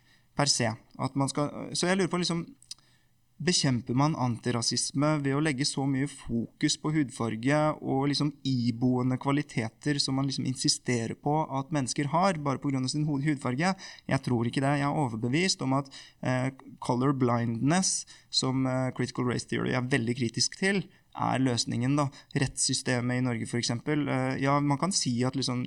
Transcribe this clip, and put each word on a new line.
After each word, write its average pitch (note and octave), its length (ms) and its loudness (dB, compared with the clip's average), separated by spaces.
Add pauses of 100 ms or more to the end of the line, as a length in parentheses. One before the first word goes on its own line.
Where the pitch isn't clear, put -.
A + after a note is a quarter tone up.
(360)
per C#3+ 160 2
se, A#2+ 160 2 (320)
at C3 160 -4
man C#3 160 2
skal, C#3+ 400 -4
så E3 160 -2
jeg F#3 80 2
lurer F#3 160 2
på F3+ 80 0
liksom, E3+ 240 0 (920)
bekjemper C3+ 640 0
man D3+ 160 4
antirasisme A#2+ 920 0 (100)
ved C#3 160 0
å D3 80 2
legge D3 240 0
så - 240 -2
mye C3+ 160 0
fokus - 720 -4
på D3+ 160 -2
hudfarge A#2 640 0 (260)
og C3+ 240 0
liksom D3 220 0 (180)
iboende B2 720 2
kvaliteter C#3 800 -2
som C3+ 160 0
man C3+ 140 0
liksom B2+ 180 -4
insisterer B2 720 0
på D3+ 220 0 (180)
at C3+ 160 -6
mennesker C#3+ 380 -2
har, F#3 260 2
bare C#3+ 240 -2
på C#3+ 80 0
grunn C3 160 -2
av B2+ 60 -4
sin D3+ 160 0
ho-, C#3+ 100 0
hudfarge? C#3+ 540 0 (340)
Jeg C3+ 160 0
tror A#2+ 240 0
ikke C3 160 0
det. C#3+ 160 2
Jeg C#3 80 0
er D3 160 0
overbevist B2 640 0
om C3 140 2
at, C#3 100 -10 (320)
eh, B2+ 240 0 (320)
color C3 320 2
blindness, B2 920 2 (260)
som, C3 360 0
eh, B2+ 280 0
critical B2+ 320 -2
race A#2+ 240 -2
theory A#2+ 240 0
er B2+ 80 0
veldig A#2+ 320 0
kritisk A#2+ 440 -2
til, F#3+ 260 0 (300)
er A#2 240 0
løsningen B2 560 0
da. C#3+ 140 2 (260)
Rettssystemet B2+ 840 0
i - 20 2
Norge, A#2 240 -2
for - 100 -4
eksempel. C3 440 0 (100)
Eh, C3 320 0
ja, C#3 160 4
man C#3+ 180 2
kan E3+ 140 0
si B2+ 220 0 (100)
at C3 160 0
liksom, B2 280 -2